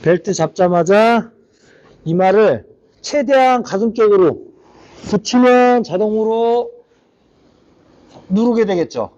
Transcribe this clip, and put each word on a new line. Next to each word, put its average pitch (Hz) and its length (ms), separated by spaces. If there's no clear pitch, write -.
벨트 175 300
잡자마자 185 1000
이마를 185 640
최대한 262 640
가슴 202 300
쪽으로 202 480
붙이면 247 720
자동으로 220 880
누르게 226 360
되겠죠. 165 540